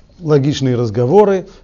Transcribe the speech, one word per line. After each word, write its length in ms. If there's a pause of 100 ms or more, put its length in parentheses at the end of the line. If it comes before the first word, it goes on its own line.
(200)
логичные 560
разговоры, 720 (160)